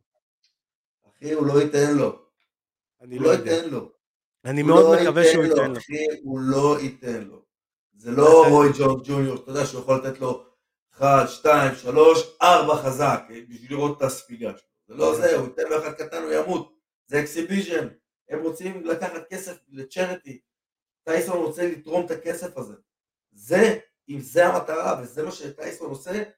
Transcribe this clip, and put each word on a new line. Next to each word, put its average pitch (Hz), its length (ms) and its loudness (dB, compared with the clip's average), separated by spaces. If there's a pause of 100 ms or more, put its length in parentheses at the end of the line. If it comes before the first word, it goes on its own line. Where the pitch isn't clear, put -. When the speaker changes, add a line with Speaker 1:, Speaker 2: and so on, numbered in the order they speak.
(1080)
Speaker 1:
אחי, 151 240 -12
הוא 147 140 0
לא 143 160 2
ייתן 143 340 0
לו. - 220 -2 (800)
Speaker 2:
אני 123 160 -14
Speaker 1:
הוא 135 80 -2
Speaker 2:
לא 160 80 4
Speaker 1:
לא - 40 2
Speaker 2:
יודע. 170 160 -6
Speaker 1:
ייתן 165 180 -4
לו. 117 220 -10 (520)
Speaker 2:
אני 139 160 -4
Speaker 1:
הוא 147 80 0
Speaker 2:
מאוד 165 160 8 (120)
Speaker 1:
לא 175 60 2
Speaker 2:
מקווה 165 200 0
Speaker 1:
ייתן 160 100 6
Speaker 2:
שהוא 160 120 2
Speaker 1:
לו, 160 120 0
Speaker 2:
ייתן 135 140 0
לו. 120 80 -10
Speaker 1:
אחי, 147 260 -10 (200)
הוא 131 160 -8
לא 139 400 0
ייתן 120 440 -10
לו. - 200 -20 (520)
זה 117 140 -14
לא 151 320 10
Speaker 2:
אתה 143 80 6
Speaker 1:
רוי 147 180 6 (100)
ג'ונס 135 300 0
ג'וניור, 135 280 -2
אתה - 140 -16
יודע 143 160 -4
שהוא 127 140 -12
יכול 131 240 0
לתת 135 160 -10
לו 127 240 -8 (500)
אחד, 135 340 2
שתיים, 147 460 0
שלוש, 156 680 4
ארבע 156 400 4
חזק, 131 380 -2 (280)
בשביל 120 240 -20
לראות 143 240 -4
את - 60 -10
הספיגה 120 540 -6
שלו. - 120 -20 (200)
זה 110 60 -20
לא 156 220 0
Speaker 2:
כן. 175 60 -4
Speaker 1:
זה, 165 140 2
הוא 135 100 -4
ייתן 160 240 -8
לו 156 80 -2
אחד 156 140 -6
קטן, 160 300 -12
הוא 156 100 -8
ימות. 156 400 -4 (340)
זה 147 140 -4
אקסיביז'ן. 165 680 -6 (400)
הם 156 140 -8
רוצים 180 420 -10
לקחת 165 460 -8
כסף 180 280 -14 (100)
לצ'ריטי. 139 720 -12 (640)
טייסון 170 320 -4
רוצה 165 320 -4
לתרום 165 380 -6
את 170 40 -8
הכסף 165 480 -10
הזה. 104 160 -14 (580)
זה, 160 460 0 (300)
אם 139 120 -12
זה 135 260 2
המטרה, 156 560 -4
וזה 151 200 -10
מה - 100 -8
שטייסון 156 580 -14
עושה, 185 320 -10 (160)